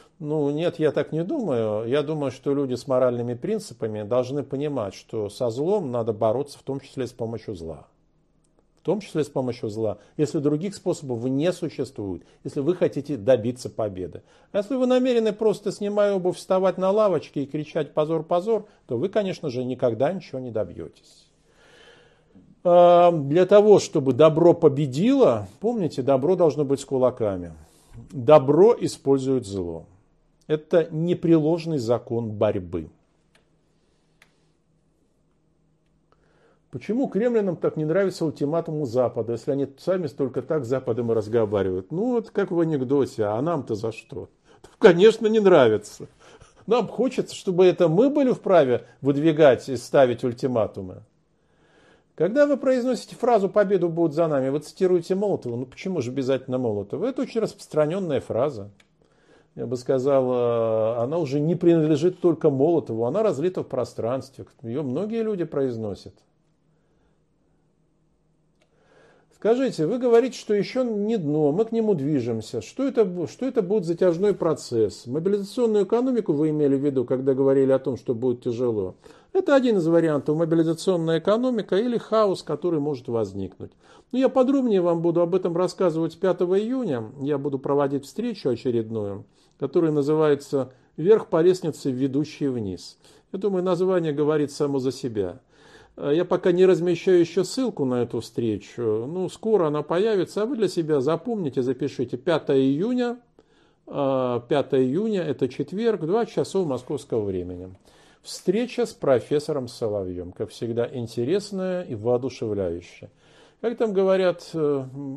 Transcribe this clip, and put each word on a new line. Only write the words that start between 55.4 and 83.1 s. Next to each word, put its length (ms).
Ну 80
почему 360
же 100
обязательно 460
Молотова? 480
Это 160
очень 200
распространенная 800
фраза. 500
Я 100
бы 100
сказал, 560
э, 720
она 140
уже 240
не 140
принадлежит 640
только 280
Молотову, 560
она 160
разлита 420
в 40
пространстве. 800
Ее 180
многие 420
люди 200
произносят. 720
Скажите, 400
вы 140
говорите, 400
что 160
еще 280
не 340
дно, 340
мы 140
к 60
нему 220
движемся. 680
Что 260
это 180
бу-, 220
что 180
это 160
будет 240
затяжной 480
процесс? 720
Мобилизационную 800
экономику 480
вы 160
имели 260
в 80
виду, 220
когда 300
говорили 360
о 60
том, 180
что 200
будет 260
тяжело? 540
Это 200
один 240
из 80
вариантов, 520
мобилизационная 800
экономика 560
или 240
хаос, 420
который 380
может 280
возникнуть. 640